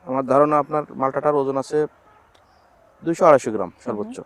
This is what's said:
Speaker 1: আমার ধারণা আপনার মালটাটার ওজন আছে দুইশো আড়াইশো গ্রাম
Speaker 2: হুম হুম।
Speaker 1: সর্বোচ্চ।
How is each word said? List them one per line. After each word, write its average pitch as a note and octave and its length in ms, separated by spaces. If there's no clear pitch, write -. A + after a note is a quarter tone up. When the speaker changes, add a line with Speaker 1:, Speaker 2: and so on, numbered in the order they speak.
Speaker 1:
আমার C3 260
ধারণা D3 300
আপনার D3+ 200
মালটাটার C#3 400
ওজন C3+ 220
আছে D3+ 160
দুইশো E3 260
আড়াইশো C3+ 260
গ্রাম F#2+ 160
Speaker 2:
হুম - 60
হুম। - 80
Speaker 1:
সর্বোচ্চ। G#2+ 420